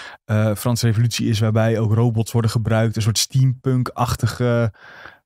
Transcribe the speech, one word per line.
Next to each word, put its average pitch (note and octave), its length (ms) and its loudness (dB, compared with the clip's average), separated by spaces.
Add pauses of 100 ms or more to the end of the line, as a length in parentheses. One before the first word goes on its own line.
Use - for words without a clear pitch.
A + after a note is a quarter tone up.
(240)
eh, G#2+ 300 0
Franse A#2+ 320 -2
revolutie A2+ 420 0
is A2 100 0
waarbij A2 400 2
ook A2 160 0
robots A2+ 380 0
worden A2+ 180 0
gebruikt. A2 460 0
Een A2 60 -2
soort G#2+ 160 0
steampunk-achtige, B2 1500 0 (540)